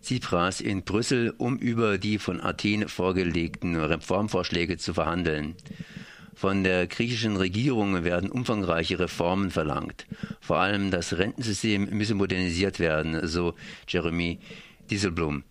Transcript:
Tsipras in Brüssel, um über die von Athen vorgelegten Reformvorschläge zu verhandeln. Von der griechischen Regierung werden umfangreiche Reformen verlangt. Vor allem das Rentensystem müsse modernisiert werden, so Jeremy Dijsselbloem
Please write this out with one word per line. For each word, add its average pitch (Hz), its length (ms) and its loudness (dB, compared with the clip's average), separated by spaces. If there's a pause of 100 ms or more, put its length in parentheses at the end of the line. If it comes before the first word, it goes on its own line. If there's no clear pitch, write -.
Tsipras 95 600 0
in 104 240 -2
Brüssel, 117 520 2
um 123 220 -2
über 113 400 2
die 104 200 0
von 87 220 -2
Athen 104 480 0
vorgelegten 87 880 0
Reformvorschläge 85 1000 0
zu - 160 -4
verhandeln. 80 640 0 (800)
Von 98 280 2
der 92 240 4
griechischen 113 500 0
Regierung 98 680 2
werden 87 260 2
umfangreiche 92 720 0
Reformen 90 500 0
verlangt. 76 560 -2 (340)
Vor - 180 0
allem 98 340 2
das 87 260 -2
Rentensystem 104 720 -2
müsse 107 240 0
modernisiert 92 640 0
werden, 80 480 0
so 85 280 0 (340)
Jeremy 85 500 0 (500)
Dijsselbloem 82 640 0